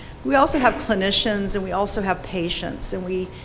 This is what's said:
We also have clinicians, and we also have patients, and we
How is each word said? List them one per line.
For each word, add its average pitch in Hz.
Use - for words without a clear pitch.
We 269
also 302
have 233
clinicians, 196
and 190
we 185
also 202
have 185
patients, 170
and 185
we 185